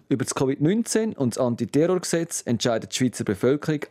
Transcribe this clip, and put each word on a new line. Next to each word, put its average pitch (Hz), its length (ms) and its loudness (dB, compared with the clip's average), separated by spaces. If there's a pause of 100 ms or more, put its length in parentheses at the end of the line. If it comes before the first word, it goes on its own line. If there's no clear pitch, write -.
(100)
Über 131 160 0
das - 80 -6
covid 139 260 0
neunzehn 220 540 0
und 123 200 0
das - 40 -4
Antiterrorgesetz 160 1040 0
entscheidet 113 480 0
die - 40 -4
Schweizer 120 280 0
Bevölkerung 143 560 0 (100)